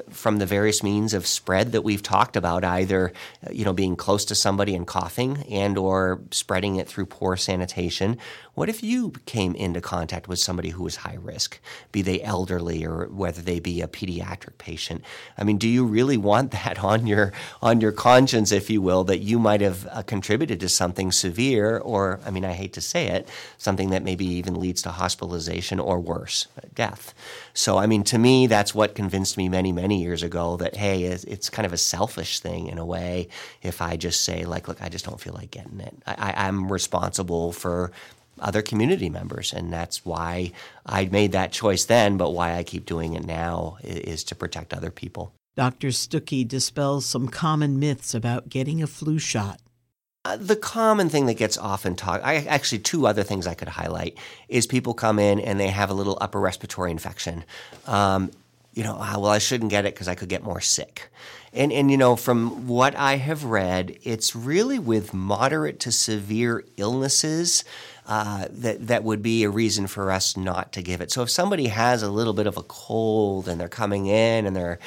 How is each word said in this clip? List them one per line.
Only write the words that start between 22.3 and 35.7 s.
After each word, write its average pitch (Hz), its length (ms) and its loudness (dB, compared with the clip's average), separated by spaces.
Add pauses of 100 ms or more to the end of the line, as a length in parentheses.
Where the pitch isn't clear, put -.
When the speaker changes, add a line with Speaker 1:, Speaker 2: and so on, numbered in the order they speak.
Speaker 1:
mean, 95 140 -4
I 92 80 -2
hate 95 220 -8
to 87 60 -12
say 151 280 -2
it, 92 200 -2 (280)
something 95 340 0
that 92 120 2
maybe 92 240 -2
even 87 340 -4
leads 90 220 -2
to 87 80 -6
hospitalization 87 880 -4
or 90 180 0
worse, - 480 -4 (120)
uh, - 160 -18
death? - 400 -6 (400)
So, 98 240 2
I 98 80 4
mean, 110 180 4
to 117 140 2
me, 127 280 8
that's 107 280 4
what 107 200 2
convinced 95 440 -2
me 92 100 0
many, 92 240 2
many 92 300 2
years 85 200 -2
ago 87 360 -2
that, 85 180 -4
hey, 98 280 0
it's, 90 200 -4
it's - 240 -8
kind - 160 -2
of 90 80 -2
a 85 60 -2
selfish - 600 -2
thing 87 260 -6
in 85 120 -8
a 82 60 -6
way 87 440 -4 (340)
if 90 180 -6
I 85 160 -2
just 82 280 -2
say, 85 200 -4
like, 87 240 -6
"Look, - 140 -10
I 95 60 -8
just - 160 -10
don't - 160 -10
feel - 140 -12
like - 160 -14
getting - 300 -14